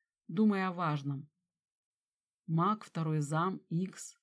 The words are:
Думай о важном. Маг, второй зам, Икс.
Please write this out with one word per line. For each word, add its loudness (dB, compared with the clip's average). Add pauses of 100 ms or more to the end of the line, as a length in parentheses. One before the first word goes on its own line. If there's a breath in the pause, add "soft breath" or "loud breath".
(280)
Думай 4
о -2
важном. -2 (1160)
Маг, 2
второй -2
зам, 0
Икс. -6